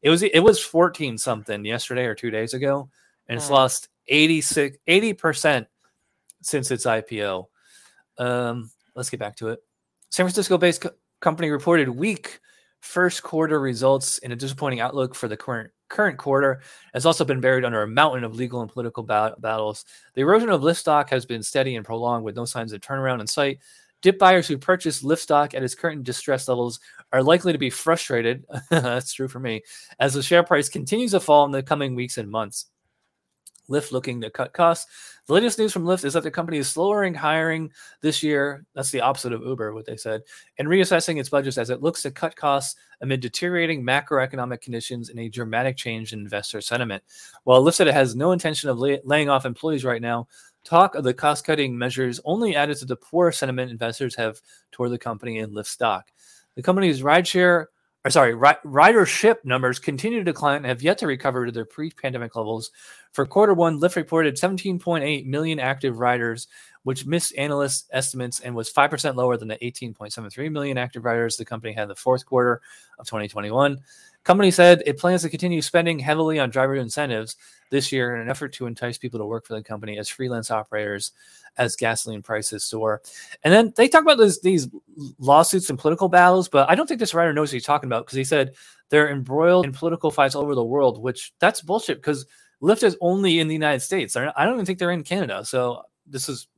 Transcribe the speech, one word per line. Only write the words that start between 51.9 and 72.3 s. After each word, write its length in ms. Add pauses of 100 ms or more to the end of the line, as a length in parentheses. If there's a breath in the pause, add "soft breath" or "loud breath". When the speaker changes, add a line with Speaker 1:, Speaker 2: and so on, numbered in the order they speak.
Speaker 1:
only 320
added 220
to 60
the 120
poor 340
sentiment 400
investors 440
have 260 (300 soft breath)
toward 200
the 60
company 400
and 180
Lyft 120
stock. 440 (440 soft breath)
The 80
company's 400
rideshare, 640 (360)
or 80
sorry, 220
ri-, 220 (100)
ridership 800
numbers 340
continue 400
to 60
decline 320
and 80
have 160
yet 160
to 100
recover 380
to 60
their 140
pre-pandemic 680
levels. 360 (420 loud breath)
For 120
quarter 280
one, 240
Lyft 200
reported 400
seventeen 420
point 240
eight 240
million 320
active 400
riders, 480 (360 soft breath)
which 220
missed 320
analyst 540
estimates 480
and 160
was 140
five 200
percent 280
lower 180
than 140
the 140
eighteen 300
point 200
seven 160
three 180
million 300
active 260
riders 320
the 80
company 300
had 100
in 60
the 60
fourth 300
quarter 360 (380 loud breath)